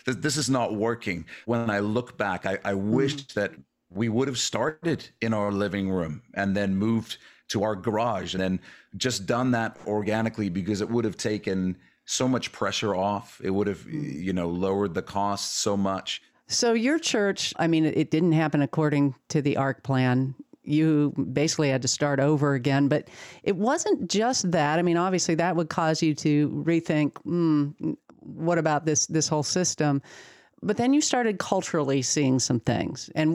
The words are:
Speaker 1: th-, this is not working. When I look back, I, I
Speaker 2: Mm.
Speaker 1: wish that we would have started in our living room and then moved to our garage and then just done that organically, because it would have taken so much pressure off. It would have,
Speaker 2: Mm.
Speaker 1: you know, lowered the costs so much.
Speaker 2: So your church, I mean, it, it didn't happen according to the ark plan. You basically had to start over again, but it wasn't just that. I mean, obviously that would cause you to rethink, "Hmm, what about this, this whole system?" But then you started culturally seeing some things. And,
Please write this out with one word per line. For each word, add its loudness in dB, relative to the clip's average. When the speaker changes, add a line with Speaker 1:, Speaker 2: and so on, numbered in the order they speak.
Speaker 1:
th-, -2
this -2
is -2
not 0
working. -2
When 0
I 0
look -2
back, -2
I, -2
I -2
Speaker 2:
Mm. -2
Speaker 1:
wish 0
that -2
we -2
would 0
have -4
started -2
in 0
our 0
living -2
room -2
and 0
then 0
moved -2
to -2
our 0
garage -2
and -2
then 0
just -4
done 0
that -2
organically, -2
because -2
it -4
would 0
have -4
taken -2
so -2
much -2
pressure -2
off. -2
It -2
would 0
have, -6
Speaker 2:
Mm. -8
Speaker 1:
you -2
know, -2
lowered 0
the -2
costs -4
so 0
much. -2
Speaker 2:
So 2
your 2
church, -2
I 2
mean, 4
it, 0
it 0
didn't 4
happen 2
according 2
to 0
the 0
ark -2
plan. 2
You 2
basically 0
had 0
to -4
start 0
over 4
again, 2
but 0
it 0
wasn't 0
just 0
that. 4
I 2
mean, 4
obviously 2
that 2
would 0
cause 0
you 4
to 2
rethink, 0
"Hmm, 2
what -2
about 0
this, 2
this 0
whole 0
system?" 0
But -2
then 2
you 6
started 0
culturally 0
seeing 2
some -2
things. -2
And, 2